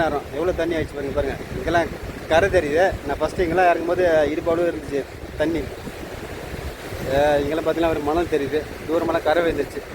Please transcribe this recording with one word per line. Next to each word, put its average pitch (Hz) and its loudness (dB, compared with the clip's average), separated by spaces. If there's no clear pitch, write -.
நேரம் 147 0
எவ்வளவு 170 0
தண்ணி 165 0
ஆயிடுச்சு 143 -2
பாருங்க, 139 -4
பாருங்க. 139 0
இங்கெல்லாம் 165 0
கரை 170 6
தெரியுது. 160 4
நான் 139 -4
ஃபர்ஸ்ட் 156 0
இங்கெல்லாம் 175 4
இறங்கும்போது 170 2
இடுப்பு 165 0
அளவு 170 2
இருந்துச்சு 143 -4
தண்ணி. 156 0
அஹ், 147 4
இங்கெல்லாம் 156 -2
பார்த்தீங்கன்னா 160 2
ஒரு 151 -2
மணல் 160 0
தெரியுது, 139 0
தூரமெல்லாம் 165 0
கரை 160 4
வந்துருச்சு. - -2